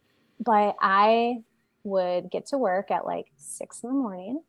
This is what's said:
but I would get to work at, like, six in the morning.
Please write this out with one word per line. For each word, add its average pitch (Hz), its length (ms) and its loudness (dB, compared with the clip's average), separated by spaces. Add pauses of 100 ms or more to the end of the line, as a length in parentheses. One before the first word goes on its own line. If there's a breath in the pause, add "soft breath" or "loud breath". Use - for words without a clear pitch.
(400)
but 208 400 2
I 226 640 4 (420)
would 180 460 -2
get - 140 -6
to 277 120 -4
work 196 340 0
at, 175 140 -2
like, 175 300 -6
six - 480 -14
in 233 60 -10
the 262 40 -4
morning. 233 560 -4